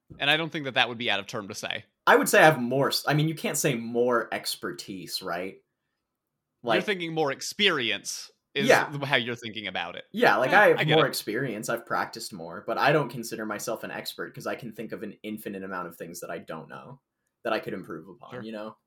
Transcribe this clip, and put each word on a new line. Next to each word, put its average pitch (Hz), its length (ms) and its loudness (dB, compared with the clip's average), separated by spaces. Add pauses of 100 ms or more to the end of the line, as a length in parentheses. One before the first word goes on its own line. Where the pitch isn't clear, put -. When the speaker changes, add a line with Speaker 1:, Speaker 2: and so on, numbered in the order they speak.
(200)
Speaker 1:
And 139 100 0
I 151 80 4
don't 160 140 -6
think 151 140 -8
that 131 80 -6
that 120 160 2
would 120 80 -8
be 117 120 -2
out 101 100 2
of 98 80 -8
term 104 200 -8
to 101 80 -10
say. - 300 -6 (200)
Speaker 2:
I 208 100 8
would 262 140 2
say 214 100 6
I 175 60 10
have 147 160 8
more 123 280 0
s-, - 180 -2
I 139 60 2
mean, 151 140 2
you 160 80 -2
can't 156 220 -4
say 139 180 0
more 117 580 0
expertise, 98 880 -8
right? 92 340 -6 (1080)
Speaker 1:
You're 117 120 2
Speaker 2:
Like 196 100 2
Speaker 1:
thinking 175 280 2
more 156 180 4
experience 131 1000 0 (220)
is 139 140 2
Speaker 2:
Yeah. - 220 8
Speaker 1:
th-, 143 140 -6
how 135 140 2
you're 120 180 0
thinking 110 320 -8
about 90 280 -6
it. - 160 -12
Speaker 2:
Yeah, 170 260 4
like, 131 140 2
Speaker 1:
Eh, 180 80 6
Speaker 2:
I 208 100 10
have 156 100 4
Speaker 1:
I - 60 0
get 151 100 4
Speaker 2:
more 156 100 8
Speaker 1:
it. 127 40 0
Speaker 2:
experience, 113 600 -4
I've 117 160 -4
practiced 107 480 -4
more, 85 320 -12
but 113 120 -2
I 123 140 6
don't 147 180 2
consider 113 360 -8
myself 107 380 -6
an 98 80 -10
expert - 420 -10
'cause 113 140 -10
I 104 80 -2
can 113 180 -12
think 113 200 -10
of 98 100 -10
an 101 200 -12
infinite 107 400 -8
amount 92 240 -6
of 85 80 -14
things 87 260 -12
that 85 100 -10
I 82 80 -8
don't 80 280 -12
know 73 320 -16 (440)
that 110 100 0
I 107 60 0
could 110 140 -6
improve 92 360 -12
upon, - 220 -20
Speaker 1:
Sure. 120 120 -12
Speaker 2:
you 110 80 -10
know? 107 360 -10